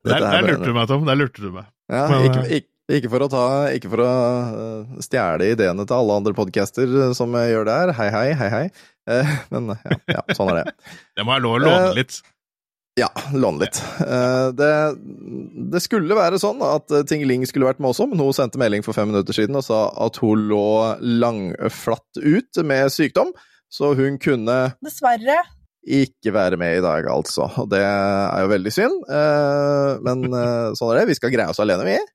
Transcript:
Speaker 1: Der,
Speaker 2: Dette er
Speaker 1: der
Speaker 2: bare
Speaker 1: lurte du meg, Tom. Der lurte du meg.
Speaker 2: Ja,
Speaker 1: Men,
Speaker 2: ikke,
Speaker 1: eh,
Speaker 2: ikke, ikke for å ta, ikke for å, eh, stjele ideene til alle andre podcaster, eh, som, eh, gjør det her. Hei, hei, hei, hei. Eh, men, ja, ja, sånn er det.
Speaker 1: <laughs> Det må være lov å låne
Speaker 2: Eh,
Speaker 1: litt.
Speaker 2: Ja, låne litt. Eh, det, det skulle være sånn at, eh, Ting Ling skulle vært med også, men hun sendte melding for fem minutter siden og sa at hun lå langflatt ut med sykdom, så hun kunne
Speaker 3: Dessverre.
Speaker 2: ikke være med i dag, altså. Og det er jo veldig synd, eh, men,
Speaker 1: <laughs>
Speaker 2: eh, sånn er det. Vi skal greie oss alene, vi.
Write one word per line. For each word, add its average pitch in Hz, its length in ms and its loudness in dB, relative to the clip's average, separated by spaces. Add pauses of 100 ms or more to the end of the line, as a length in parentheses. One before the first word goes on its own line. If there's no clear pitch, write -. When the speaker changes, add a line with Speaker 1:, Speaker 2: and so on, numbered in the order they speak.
Speaker 1:
Der, 113 120 0
Speaker 2:
Dette - 60 2
er - 20 2
Speaker 1:
der 107 240 2
Speaker 2:
bare 185 80 2
Speaker 1:
lurte 90 160 -2
du 120 80 0
meg, 117 140 0
Tom. 143 180 0
Der 135 100 2
lurte 139 240 -2
du 98 120 -8
meg. 92 140 -16 (180)
Speaker 2:
Ja, 131 220 -2
Speaker 1:
Men, 135 180 4
Speaker 2:
ikke, 131 180 2
Speaker 1:
eh, 147 140 -2
Speaker 2:
ikke, - 100 -8 (300)
ikke 120 140 -2
for 127 120 2
å 139 60 -2
ta, 127 140 2 (260)
ikke 127 220 -6
for 113 120 2
å, 123 60 2 (400)
eh, 110 500 -10
stjele 92 540 0
ideene 98 340 0
til 123 80 0
alle 104 240 2
andre 101 160 -2
podcaster, 104 480 -2
eh, 127 300 2
som, 120 200 -4
eh, 117 160 2
gjør 110 140 2
det 110 140 0
her. 180 140 0
Hei, 110 180 0
hei, 110 240 0
hei, 113 160 -2
hei. 117 160 -2 (360)
Eh, 131 300 0 (180)
men, 117 220 -6
ja, - 260 -6 (100)
ja, - 140 -4 (120)
sånn 95 180 0
er 82 120 -2
det. 320 100 -10 (200)
Speaker 1:
<laughs> - 220 -18
Det 101 80 -4
må 117 80 -2
være 131 100 0
lov 117 140 0
å 135 80 2
låne 180 260 6
Speaker 2:
Eh, 180 40 -2
Speaker 1:
litt. 127 260 -4 (760)
Speaker 2:
Ja, 120 120 2 (220)
låne 120 300 0
litt. - 200 -2 (180)
Eh, 127 540 0
det, 143 160 2 (1000)
det 175 120 0
skulle 190 320 0
være 190 240 2
sånn 208 240 -2
at, 147 300 0
eh, 147 100 4
Ting 147 240 -2
Ling 127 200 2
skulle 131 200 0
vært 131 140 0
med 135 100 2
også, 196 180 0
men 202 120 0
hun 139 120 2
sendte 135 280 -2
melding 104 240 0
for 113 80 -6
fem 104 160 0
minutter 101 260 0
siden 110 220 0
og 135 80 -2
sa 110 320 2
at 113 200 -2
hun 107 320 2
lå 107 520 2
langflatt 117 1200 -2
ut 175 420 0
med 139 300 2
sykdom, 185 400 0 (400)
så 143 240 0
hun 139 220 0
kunne 127 600 0
Speaker 3:
Dessverre. 262 640 0 (460)
Speaker 2:
ikke 131 460 0
være 92 240 2
med 85 220 0
i - 20 2
dag, 80 300 0
altså. 71 380 -2 (100)
Og - 100 -4
det 98 140 2
er 98 580 0
jo 95 80 0
veldig 101 240 0
synd, 285 360 0
eh, 143 920 0
men, 127 220 -2 (100)
Speaker 1:
<laughs> 123 100 -2
Speaker 2:
eh, 120 300 -2
sånn 117 220 -2
er 139 80 4
det. 226 80 2
Vi 139 80 0
skal 123 160 -2
greie 110 160 0
oss - 100 -6
alene, 104 240 2
vi. 190 140 2 (160)